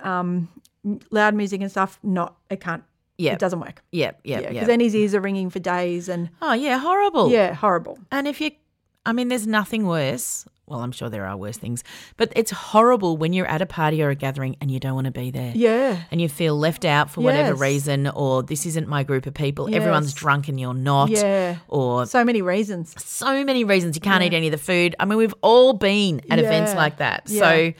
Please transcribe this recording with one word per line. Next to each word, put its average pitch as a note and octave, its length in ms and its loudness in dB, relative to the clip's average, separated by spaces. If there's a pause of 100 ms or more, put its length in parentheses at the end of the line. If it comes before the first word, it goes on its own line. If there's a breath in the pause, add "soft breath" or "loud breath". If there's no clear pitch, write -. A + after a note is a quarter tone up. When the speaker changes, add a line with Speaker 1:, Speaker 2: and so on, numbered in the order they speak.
Speaker 1:
um, F3+ 420 -2 (360)
m-, G#3 160 -6 (100)
loud G#3+ 240 2
music G3+ 260 -4
and G3 100 -6
stuff, F#3+ 340 -4
not, F#3 320 -2 (120)
it F#3+ 120 -8
can't, E3+ 240 -8 (340)
Speaker 2:
Yep. F3 160 0
Speaker 1:
it - 40 -8
doesn't G3 220 -2
work. - 220 -16 (100)
Speaker 2:
Yep, D3+ 320 -4
yep, B2+ 160 -4
Speaker 1:
Yeah, - 60 -8
'cause - 100 -8
Speaker 2:
yep. G#3 100 -2
Speaker 1:
then A#3 140 4
his A3+ 140 2
ears G#3+ 200 2
are G3+ 60 2
ringing F#3+ 300 -4
for F#3+ 80 -8
days F3+ 500 -4
and E3+ 220 -6 (100)
Speaker 2:
Oh, D4+ 140 0
yeah, C4 240 0
horrible. E4 520 2
Speaker 1:
Yeah, G3+ 220 4
horrible. F3 460 -2 (120)
Speaker 2:
And C#4 160 -4
if D4 140 -6
you, D4+ 120 -4 (520)
I A3+ 80 -2
mean, B3 160 -2
there's B3 180 -2
nothing G#3+ 400 0
worse. E3 600 -2 (200)
Well, D3+ 140 -8
I'm A#2+ 100 -6
sure B2 200 -10
there G#2 160 -8
are G2 100 -6
worse G#2 220 -10
things, A#2+ 260 -8 (320 loud breath)
but A3+ 180 -2
it's A3+ 160 0
horrible G#3 680 2
when D#3+ 160 0
you're F#3 120 0
at D#3 140 -2
a F#3 60 -2
party D#3 360 0
or D3 60 2
a C#3 60 0
gathering C3+ 480 -6
and C#3 80 -4
you C3 100 -4
don't C3+ 140 -4
wanna C3 160 -2
be B2+ 200 -6
there. B2+ 240 -6
Speaker 1:
Yeah. A#3 440 2 (120)
Speaker 2:
And E3+ 80 -2
you E3+ 120 0
feel D3+ 280 0
left D#3+ 280 0
out D3 240 2
for - 100 -8
whatever B3+ 300 4
Speaker 1:
Yes. C3 80 0
Speaker 2:
reason, C#3 500 0
or C3 340 0
this C#3+ 220 -6
isn't D#3+ 240 -4
my C#3+ 140 -2
group C3+ 240 -2
of C#3+ 80 -10
people. C#3+ 400 -4
Everyone's D3+ 380 2
Speaker 1:
Yes. - 20 -8
Speaker 2:
drunk C#3+ 340 0
and C#3 100 -4
you're B2+ 140 -6
not. C#3 380 2
Speaker 1:
Yeah. G3 460 2 (120)
Speaker 2:
Or B2 380 0
Speaker 1:
So B3 180 2
many A#3 160 2
reasons. F#3 540 -2 (100)
Speaker 2:
so C4+ 400 -2
many C4 200 0
reasons. F3+ 320 2
You D#3+ 40 -6
can't G3 220 2
Speaker 1:
Yeah. F3+ 60 2
Speaker 2:
eat E3+ 60 0
any E3 120 0
of D3+ 60 0
the D#3 60 -2
food. F3 400 0
I - 60 0
mean, G#3 140 0
we've A3 240 2
all B3 320 8
been G3 560 0
at E3 80 6
events D#3+ 340 2
Speaker 1:
Yeah. F#3 60 0
Speaker 2:
like D3+ 180 0
that. - 300 -2
Speaker 1:
Yeah. G#3 140 -2
Speaker 2:
So E3 400 4